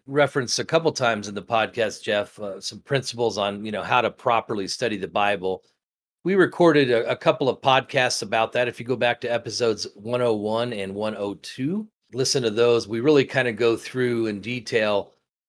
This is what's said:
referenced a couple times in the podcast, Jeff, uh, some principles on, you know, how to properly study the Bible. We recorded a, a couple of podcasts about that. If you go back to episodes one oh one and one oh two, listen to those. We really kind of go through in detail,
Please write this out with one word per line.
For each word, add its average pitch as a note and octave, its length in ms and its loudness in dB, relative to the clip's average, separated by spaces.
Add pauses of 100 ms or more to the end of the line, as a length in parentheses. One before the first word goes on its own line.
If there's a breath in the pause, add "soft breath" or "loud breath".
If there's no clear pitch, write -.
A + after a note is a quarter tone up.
referenced C#3 500 0
a A#2+ 80 -2
couple E3 260 2
times A2+ 360 0
in G2+ 80 -8
the G2 80 -8
podcast, A2 580 -2
Jeff, G#2 380 -2
uh, G2+ 200 -10
some G#2 200 -12
principles A#2 580 -2
on, G2+ 260 -2
you G#2+ 80 -8
know, F#2+ 120 -4
how A#2+ 180 2
to G#2+ 80 2
properly A2 580 -2
study G#2+ 300 -4
the F#2 100 -6
Bible. F#2 540 0 (640)
We F3+ 100 0
recorded D#3+ 560 6
a, A#2 180 2
a B2 80 -2
couple D3 340 2
of - 120 -2
podcasts C3 600 2
about A2 300 0
that. B2 140 0
If A2+ 120 -8
you A#2+ 80 -12
go B2+ 80 -2
back A#2+ 260 0
to A#2 100 -4
episodes A#2 640 -2
one A#2+ 300 -4
oh A#2 100 2
one A2 400 -2
and G2 220 -6
one G#2+ 200 -4
oh G2+ 280 -6
two, F3+ 440 -6 (260)
listen C3 280 0
to A#2 80 0
those. A#2 380 4
We A2+ 120 -4
really C#3 260 4
kind C3 220 0
of A2 100 -4
go A2+ 200 2
through B2 480 -2
in G#2 160 -4
detail, G#2+ 720 -2 (360)